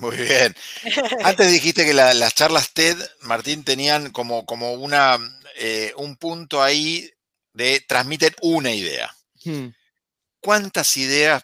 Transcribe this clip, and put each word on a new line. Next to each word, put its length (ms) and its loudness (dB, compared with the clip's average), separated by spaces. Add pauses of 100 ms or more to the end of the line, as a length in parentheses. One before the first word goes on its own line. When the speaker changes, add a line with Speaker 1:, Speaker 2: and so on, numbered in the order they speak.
Speaker 1:
Muy 160 -6
bien. 380 2 (280)
Speaker 2:
<laughs> 420 -4
Speaker 1:
Antes 280 4
dijiste 320 2
que 80 4
la, 220 6
las 200 0
charlas 380 2
ted, 240 2 (240)
Martín, 440 -6
tenían 480 0
como, 340 -6
como 260 -6
una, 460 2 (400)
eh, 400 -4
un 180 -12
punto 460 -4
ahí 480 0 (420)
de 340 -2
transmiten 540 0
una 320 0
idea. 420 -6 (300)
Speaker 3:
Hmm. 220 -8 (720)
Speaker 1:
¿Cuántas 560 0
ideas 480 2